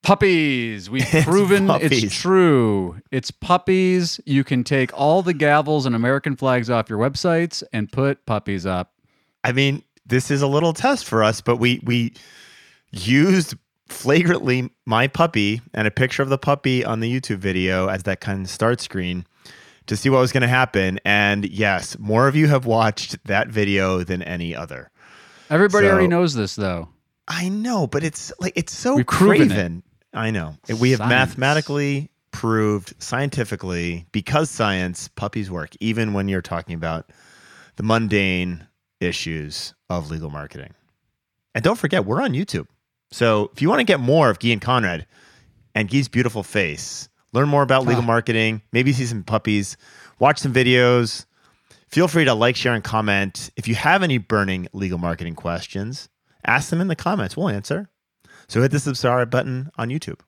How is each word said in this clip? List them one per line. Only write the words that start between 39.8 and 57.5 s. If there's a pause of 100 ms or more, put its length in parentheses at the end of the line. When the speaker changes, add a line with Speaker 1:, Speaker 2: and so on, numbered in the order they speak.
Speaker 2:
of
legal
marketing. (800)
And
don't
forget,
we're
on
YouTube. (440)
So
if
you
wanna
get
more
of
Guy
and
Conrad (680)
and
Guy's
beautiful
face, (240)
learn
more
about
legal
Speaker 1:
Ah.
Speaker 2:
marketing, (100)
maybe
see
some
puppies, (420)
watch
some
videos, (640)
feel
free
to
like,
share,
and
comment.
If
you
have
any
burning
legal
marketing
questions, (360)
ask
them
in
the
comments.
We'll
answer. (580)